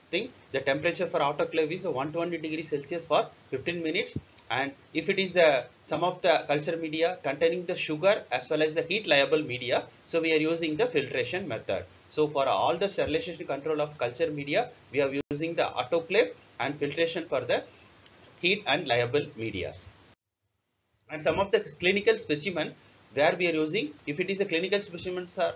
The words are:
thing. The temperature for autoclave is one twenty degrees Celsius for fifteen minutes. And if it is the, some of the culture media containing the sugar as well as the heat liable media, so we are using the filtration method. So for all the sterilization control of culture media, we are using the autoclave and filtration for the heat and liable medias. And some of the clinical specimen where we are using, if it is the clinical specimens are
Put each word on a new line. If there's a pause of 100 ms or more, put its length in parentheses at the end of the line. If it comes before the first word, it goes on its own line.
(100)
thing. (220)
The
temperature
for
autoclave
is
one
twenty
degrees
Celsius
for (220)
fifteen
minutes. (300)
And (220)
if
it
is
the, (160)
some
of
the
culture
media
containing
the
sugar
as
well
as
the
heat
liable
media, (240)
so
we
are
using
the
filtration
method. (260)
So
for
all
the
sterilization
control
of
culture
media, (220)
we
are (200)
using
the
autoclave (300)
and
filtration
for
the (760)
heat
and
liable
medias. (1120)
And
some
of
the (220)
clinical
specimen (420)
where
we
are
using, (120)
if
it
is
the
clinical
specimens
are